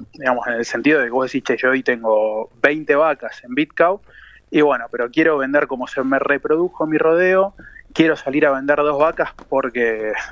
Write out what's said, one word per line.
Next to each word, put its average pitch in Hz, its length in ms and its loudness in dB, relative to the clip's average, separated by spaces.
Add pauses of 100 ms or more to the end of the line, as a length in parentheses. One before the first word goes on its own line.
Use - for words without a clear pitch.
(140)
digamos, 127 340 -4
en 120 60 -4
el 117 120 -4
sentido 143 340 0
de 123 80 0
que 117 40 -8
vos 131 200 -2
decís, 127 120 -4
"Che, 123 140 -2
yo 127 140 2
hoy 131 120 0
tengo 110 680 0 (100)
veinte 147 340 0
vacas 147 480 -2
en 123 120 -14
BitCow, 165 440 0 (500)
y 151 120 2
bueno, 131 280 2
pero 120 220 -4
quiero 156 260 2
vender 139 300 0
como 127 200 -6
se - 160 -6
me 135 160 0
reprodujo 156 680 -2
mi 156 100 0
rodeo, 185 560 2 (400)
quiero 160 220 2
salir 147 300 0
a 139 60 4
vender 139 260 0
dos 147 200 0
vacas 156 340 0 (180)
porque, 117 640 -2 (180)